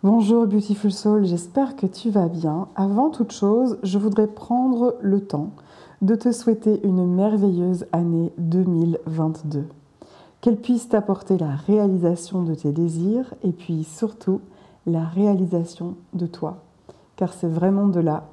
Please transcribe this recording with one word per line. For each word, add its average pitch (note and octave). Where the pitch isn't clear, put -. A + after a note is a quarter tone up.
Bonjour A3+
Beautiful G#3
Soul, G#3
j'espère F3+
que -
tu F#3+
vas G3
bien. E3+
Avant G3+
toute A#3+
chose, A3+
je G3
voudrais G#3+
prendre A#3+
le G3
temps F3+
de G3+
te A#3
souhaiter G#3+
une F#3
merveilleuse F#3
année E3+
deux E3+
mille E3+
vingt-deux. D#3
Qu'elle A#3
puisse A#3+
t'apporter G3+
la D#3+
réalisation F3+
de E3
tes D3
désirs E3+
et F#3
puis D#3+
surtout F#3+
la E3
réalisation F3
de F3
toi, E3
car F3+
c'est -
vraiment F#3+
de F3
là D#3+